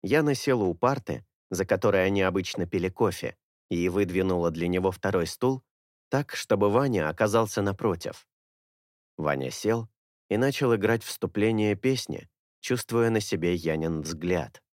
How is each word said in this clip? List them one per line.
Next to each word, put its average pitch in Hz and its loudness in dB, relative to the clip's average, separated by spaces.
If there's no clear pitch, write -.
Яна 143 2
села 123 0
у 90 2
парты, 120 -2
за 92 -2
которой 95 2
они 98 2
обычно 92 0
пили 90 -2
кофе, - -2
и 90 0
выдвинула 90 0
для 82 -2
него 92 2
второй 92 -2
стул, 127 -4
так, 139 -2
чтобы 101 2
Ваня 107 2
оказался 110 0
напротив. 98 -2
Ваня 69 -2
сел 113 -2
и 104 2
начал 131 2
играть 107 2
вступление 107 0
песни, - -4
чувствуя 117 0
на 110 2
себе 87 0
Янин 80 -2
взгляд. 80 -4